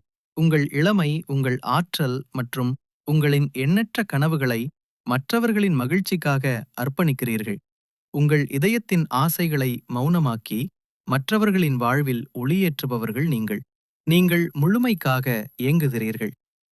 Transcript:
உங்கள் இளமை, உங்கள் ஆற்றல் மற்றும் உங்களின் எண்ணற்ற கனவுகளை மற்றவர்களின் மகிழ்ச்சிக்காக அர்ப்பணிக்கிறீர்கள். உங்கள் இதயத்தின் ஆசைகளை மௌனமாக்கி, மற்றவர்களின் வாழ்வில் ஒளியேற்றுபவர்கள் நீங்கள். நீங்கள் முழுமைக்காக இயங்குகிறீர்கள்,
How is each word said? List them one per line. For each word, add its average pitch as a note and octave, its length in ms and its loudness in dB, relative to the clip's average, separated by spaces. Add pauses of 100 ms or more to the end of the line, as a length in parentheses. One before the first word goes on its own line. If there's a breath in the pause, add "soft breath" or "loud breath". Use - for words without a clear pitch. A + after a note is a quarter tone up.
(380)
உங்கள் D#3 340 2
இளமை, D#3+ 400 2 (160)
உங்கள் C3 300 0 (100)
ஆற்றல் C3+ 500 -2 (140)
மற்றும் B2 400 -4 (360)
உங்களின் D3 460 2
எண்ணற்ற G3 500 0
கனவுகளை C#3 580 0 (460)
மற்றவர்களின் G3+ 720 2
மகிழ்ச்சிக்காக D3 640 0 (320)
அர்ப்பணிக்கிறீர்கள். B2 840 -2 (540)
உங்கள் D3 360 4
இதயத்தின் F3+ 640 0
ஆசைகளை D3 580 0 (220)
மௌனமாக்கி, B2 640 0 (480)
மற்றவர்களின் F#3 680 0
வாழ்வில் B2 460 0 (140)
ஒளியேற்றுபவர்கள் C3 880 -2
நீங்கள். A2 340 -2 (460)
நீங்கள் F3 460 4
முழுமைக்காக D#3+ 720 0 (320)
இயங்குகிறீர்கள், A#2+ 760 0 (380)